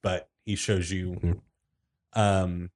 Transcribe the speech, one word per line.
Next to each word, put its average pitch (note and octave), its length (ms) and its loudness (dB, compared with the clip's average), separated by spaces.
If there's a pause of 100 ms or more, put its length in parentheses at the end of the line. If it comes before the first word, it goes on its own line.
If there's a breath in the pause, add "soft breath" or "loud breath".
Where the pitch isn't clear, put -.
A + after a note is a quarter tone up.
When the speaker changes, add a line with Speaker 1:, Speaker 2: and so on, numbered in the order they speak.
Speaker 1:
But A2 260 -4 (140)
he G#2 120 -4
shows F#2+ 360 0
you, F#2 220 -4
Speaker 2:
Mm-hmm. - 1040 -6
Speaker 1:
um, F#2 560 2